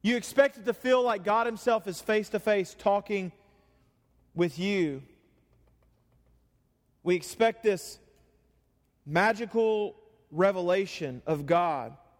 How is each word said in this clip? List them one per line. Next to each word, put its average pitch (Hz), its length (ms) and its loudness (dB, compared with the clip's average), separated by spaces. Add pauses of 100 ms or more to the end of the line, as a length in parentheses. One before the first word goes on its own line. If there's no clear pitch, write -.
You 233 120 2
expect 277 420 2
it 208 80 -16
to 233 80 -2
feel 254 280 2
like 214 220 -2
God 220 240 0
Himself 226 400 -2
is 175 140 -10
face-to-face 208 760 -2
talking 202 540 -2 (1040)
with 165 240 0
you. 175 420 0 (2000)
We 180 140 2
expect 226 480 0
this 202 360 -2 (1080)
magical 214 880 0 (360)
revelation 180 920 0
of 147 220 -2
God. 151 500 0 (220)